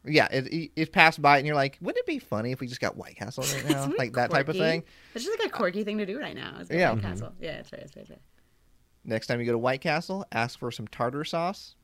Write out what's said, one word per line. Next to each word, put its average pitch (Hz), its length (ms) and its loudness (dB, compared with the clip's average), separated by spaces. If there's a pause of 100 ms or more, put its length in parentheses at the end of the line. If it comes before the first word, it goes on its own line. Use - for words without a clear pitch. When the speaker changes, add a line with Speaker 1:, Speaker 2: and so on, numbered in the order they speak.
Speaker 1:
Yeah, 151 260 6
it, 131 220 0
it, 165 240 -4
it 156 160 -2
passed 160 280 6
by, 143 180 8
and 139 80 2
you're 151 100 0
like, 139 240 0
"Wouldn't 285 180 -2
it 494 80 -2
be 294 140 -2
funny 113 320 -4
if 127 80 -8
we 131 80 -6
just 123 120 -10
got - 160 -2
White - 200 -14
Castle 131 280 -8
right 139 200 -2
Speaker 2:
<laughs> - 40 -4
Speaker 1:
now?" 143 120 2
Speaker 2:
Isn't 139 120 -2
it 403 60 0
Speaker 1:
Like, 123 140 -2
that 123 180 2
type 139 180 2
of 160 80 -2
Speaker 2:
quirky? - 20 -2 (120)
Speaker 1:
thing. 165 140 0 (300)
Speaker 2:
It's 233 100 -8
just, 427 140 -2
like, 440 100 0
a - 40 -4
quirky 196 320 0
thing 208 140 -4
to 202 80 -2
do 208 140 -8
right 220 140 -8
now. - 260 -10
Is - 80 -12
get 160 100 0
Speaker 1:
Yeah. 165 140 6
Speaker 2:
White 113 100 0
Speaker 3:
Mm-hmm. 92 80 -4
Speaker 2:
Castle. 101 300 -8
Yeah, 151 160 -8
that's - 160 -16
right, - 80 -14
that's - 160 -20
right, - 100 -18
that's - 40 -20
right. - 100 -20 (840)
Speaker 1:
Next 110 220 -4
time 120 140 -2
you 117 60 -2
go 120 60 2
to 117 60 2
White 127 220 0
Castle, 175 520 -2
ask 117 260 -2
for 123 120 -6
some 110 180 -10
tartar 143 360 -2
sauce. 175 600 -4